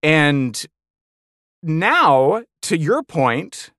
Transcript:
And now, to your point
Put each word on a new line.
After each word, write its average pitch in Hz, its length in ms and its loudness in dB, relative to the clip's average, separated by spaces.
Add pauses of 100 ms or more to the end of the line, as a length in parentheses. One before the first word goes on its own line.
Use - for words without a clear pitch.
And 147 580 0 (1000)
now, 175 800 2 (200)
to - 140 -2
your 202 260 0
point 135 760 -4